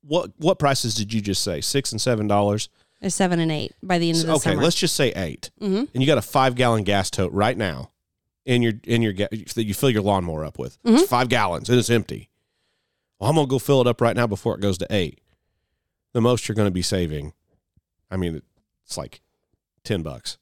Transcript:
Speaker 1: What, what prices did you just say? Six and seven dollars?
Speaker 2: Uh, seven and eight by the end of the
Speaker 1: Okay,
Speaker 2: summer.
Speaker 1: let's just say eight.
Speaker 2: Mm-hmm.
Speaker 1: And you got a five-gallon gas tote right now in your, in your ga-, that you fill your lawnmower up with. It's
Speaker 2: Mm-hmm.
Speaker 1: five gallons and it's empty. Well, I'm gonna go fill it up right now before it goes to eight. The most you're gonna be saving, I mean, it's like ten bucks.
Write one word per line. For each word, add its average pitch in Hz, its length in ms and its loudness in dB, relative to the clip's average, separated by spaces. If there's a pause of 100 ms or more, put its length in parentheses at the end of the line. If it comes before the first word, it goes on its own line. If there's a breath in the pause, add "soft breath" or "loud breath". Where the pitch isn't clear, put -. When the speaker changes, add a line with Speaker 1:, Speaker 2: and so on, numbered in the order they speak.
Speaker 1:
What, 151 360 -2
what 175 220 2
prices 127 360 0
did 107 180 -4
you 110 80 0
just 101 220 -2
say? 87 180 -4
Six - 320 -2
and 107 80 -6
seven 107 260 0
dollars? 101 400 2 (340)
Speaker 2:
Uh, 196 80 -4
seven 175 300 0
and 160 120 0
eight 151 200 -6 (100)
by 180 160 -2
the 170 120 2
end 165 100 0
of 160 60 0
the 160 80 0
Speaker 1:
Okay, 139 180 0
Speaker 2:
summer. 92 120 0
Speaker 1:
let's 170 120 2
just - 200 -2
say 135 180 2
eight. - 380 -8 (100)
Speaker 2:
Mm-hmm. 208 320 0
Speaker 1:
And 127 100 0
you - 20 2
got 143 120 4
a 120 40 0
five-gallon 123 640 2
gas 98 260 0
tote 92 220 -2
right 104 260 0
now 82 340 -6 (540)
in 123 160 2
your, 117 120 2 (100)
in 117 180 2
your 107 120 0
ga-, 98 140 -2 (280)
that 113 80 -2
you 104 100 -2
fill 139 160 2
your 107 120 2
lawnmower 87 420 0
up 73 160 -10
with. 65 240 -10
It's 233 80 4 (100)
Speaker 2:
Mm-hmm. 392 40 6
Speaker 1:
five 127 240 0
gallons 101 400 0
and 123 100 6
it's 113 100 0
empty. 101 400 -2 (920)
Well, 110 100 0
I'm 160 80 4
gonna 143 100 4
go 127 120 0
fill 139 200 4
it 120 80 4
up 120 140 0
right 117 160 2
now 120 100 2
before 104 280 -2
it - 60 -14
goes 98 180 0
to 98 100 -6
eight. 90 320 -2 (920)
The 123 80 -2
most 117 300 2
you're 104 60 -4
gonna 104 160 2
be 90 100 -4
saving, 76 500 -4 (800)
I 95 60 -6
mean, 85 240 -4 (440)
it's - 120 -12
like - 240 -14 (640)
ten 98 160 -2
bucks. 69 400 -10